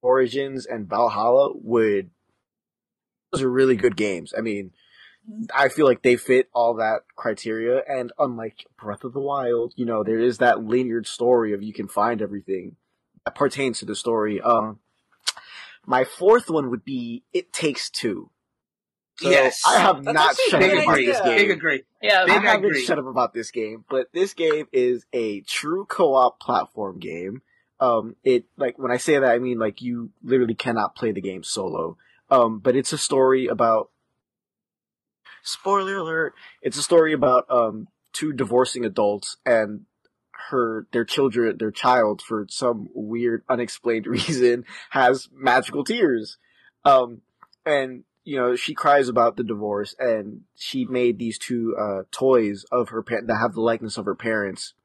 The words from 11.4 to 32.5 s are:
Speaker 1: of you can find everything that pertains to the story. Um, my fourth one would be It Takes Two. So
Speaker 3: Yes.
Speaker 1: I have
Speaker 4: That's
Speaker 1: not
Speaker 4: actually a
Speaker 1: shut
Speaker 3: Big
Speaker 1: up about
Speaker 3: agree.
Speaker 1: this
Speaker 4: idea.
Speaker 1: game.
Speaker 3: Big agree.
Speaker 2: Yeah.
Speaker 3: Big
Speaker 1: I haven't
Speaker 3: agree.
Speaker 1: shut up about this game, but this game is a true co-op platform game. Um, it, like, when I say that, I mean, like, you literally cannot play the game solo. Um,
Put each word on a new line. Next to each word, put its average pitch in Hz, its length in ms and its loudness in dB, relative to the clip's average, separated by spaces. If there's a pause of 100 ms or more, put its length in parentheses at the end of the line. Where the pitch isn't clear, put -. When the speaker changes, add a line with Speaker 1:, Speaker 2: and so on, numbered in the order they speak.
Speaker 1:
of 101 100 -6
you 107 120 -12
can 101 140 -10
find 107 340 -2
everything 95 540 -8 (500)
that - 80 -8
pertains 135 460 -2
to - 40 -14
the 107 100 -8
story. 107 460 -2
Um, 110 380 0 (1040)
my 131 200 2
fourth 214 440 4
one 147 220 0
would 120 160 -6
be 120 360 -8 (120)
It - 180 -4
Takes - 380 -4
Two. - 400 -6 (880)
So - 100 -2
Speaker 3:
Yes. - 400 4
Speaker 1:
I - 120 4
have 175 240 2
Speaker 4:
That's 143 100 -2
Speaker 1:
not 156 160 4
Speaker 4:
actually - 160 0
a - 40 2
Speaker 1:
shut 156 100 2
Speaker 3:
Big - 100 6
Speaker 1:
up 165 140 2
about - 100 4
Speaker 3:
agree. 131 120 2
Speaker 1:
this 123 140 2
Speaker 4:
idea. 226 160 2
Speaker 1:
game. 208 120 4
Speaker 3:
Big - 100 0
agree. 151 240 -2 (180)
Speaker 2:
Yeah. 202 240 4
Speaker 3:
Big 180 120 4
Speaker 1:
I 226 40 2
haven't 208 240 2
Speaker 3:
agree. 147 220 0
Speaker 1:
shut 156 120 0
up 131 80 -6
about 123 280 -2
this 113 160 -8
game, 110 400 -8
but 131 240 -2
this 190 180 0
game 156 400 -2
is 123 400 0
a 107 300 -4
true 180 420 -6
co-op 135 560 2
platform 98 580 -4
game. 92 440 -10 (360)
Um, 117 460 0
it, 123 220 2 (100)
like, 127 220 -4
when 131 120 -6
I 123 60 0
say 143 220 2
that, 131 120 4
I 120 80 4
mean, 123 200 -4
like, 110 240 -4
you 120 300 -8 (120)
literally 120 300 2
cannot 113 420 -4
play 110 160 -4
the 95 80 -6
game 92 220 -10
solo. 85 560 -6 (320)
Um, 117 280 4